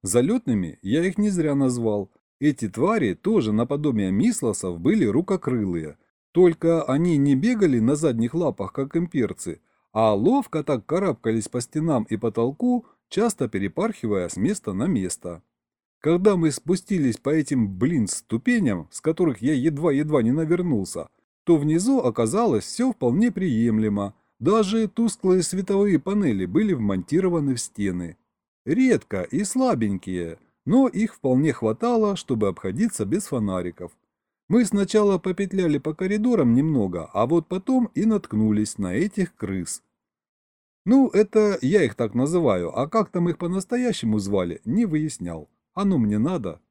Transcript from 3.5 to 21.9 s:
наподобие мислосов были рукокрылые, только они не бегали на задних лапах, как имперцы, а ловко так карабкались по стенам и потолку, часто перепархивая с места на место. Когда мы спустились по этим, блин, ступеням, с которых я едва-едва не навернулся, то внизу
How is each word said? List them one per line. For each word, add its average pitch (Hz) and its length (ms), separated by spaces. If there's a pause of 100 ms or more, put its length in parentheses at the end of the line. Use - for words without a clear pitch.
наподобие 120 600
мислосов 101 640
были 165 260
рукокрылые, 104 920 (320)
только 165 540
они 156 320
не 139 180
бегали 175 460
на 135 160
задних 120 380
лапах, 127 380
как 135 240
имперцы, 127 600 (400)
а 110 140
ловко 156 500
так 135 220
карабкались 120 640
по 123 140
стенам 151 480
и 110 80
потолку, 139 680 (240)
часто 196 400
перепархивая 101 800
с - 80
места 110 380
на 110 120
место. 90 560 (580)
Когда 180 360
мы 160 140
спустились 165 680
по - 140
этим, 127 480
блин, 127 280
ступеням, 117 840
с - 100
которых 160 400
я 143 140
едва-едва 147 680
не 117 100
навернулся, 151 760 (360)
то 170 120
внизу 175 440